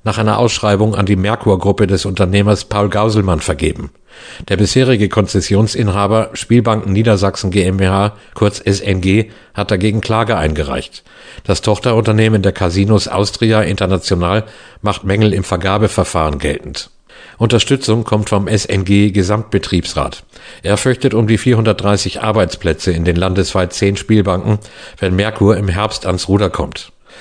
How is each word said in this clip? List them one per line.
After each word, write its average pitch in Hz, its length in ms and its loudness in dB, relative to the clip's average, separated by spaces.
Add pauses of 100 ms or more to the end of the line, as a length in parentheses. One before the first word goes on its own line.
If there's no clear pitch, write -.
nach 107 140 -4
einer 107 200 0
Ausschreibung 107 560 2
an 92 100 -2
die 98 120 2
Merkur-Gruppe 98 720 0
des 92 160 0
Unternehmers 101 640 2
Paul 101 240 0
Gauselmann 104 500 0
vergeben. 78 500 -4 (580)
Der 98 80 -2
bisherige 107 520 2
Konzessionsinhaber 101 1300 0
Spielbanken 107 580 0
Niedersachsen 98 580 0
G 92 140 2
M 95 140 0
B 95 100 2
H, 98 240 0 (220)
kurz - 300 -2
S 101 140 0
N 95 220 -2
G, 101 300 2 (220)
hat 104 200 -4
dagegen 104 280 0
Klage 113 360 0
eingereicht. 76 680 -4 (400)
Das 95 180 -2
Tochterunternehmen 110 800 2
der 95 100 2
Casinos 98 560 2
Austria 110 540 0
International 92 800 0 (360)
macht 104 220 -4
Mängel 101 300 2
im 98 100 0
Vergabeverfahren 90 960 0
geltend. 73 520 -8 (480)
Unterstützung 117 640 0
kommt 107 240 -2
vom 101 180 0
S 104 200 0
N 95 180 -2
G 101 260 4
Gesamtbetriebsrat. 95 1120 -2 (380)
Er 101 140 0
fürchtet 131 380 0
um 113 120 2
die 107 120 2
vierhundertdreißig 104 800 0
Arbeitsplätze 92 720 -2
in 82 120 -2
den 87 120 2
landesweit 92 560 0
zehn 101 240 0
Spielbanken, 104 600 0 (400)
wenn 92 180 0
Merkur 104 400 2
im 98 120 -2
Herbst 101 380 -4
ans 95 220 -4
Ruder 98 220 0
kommt. - 420 -8 (280)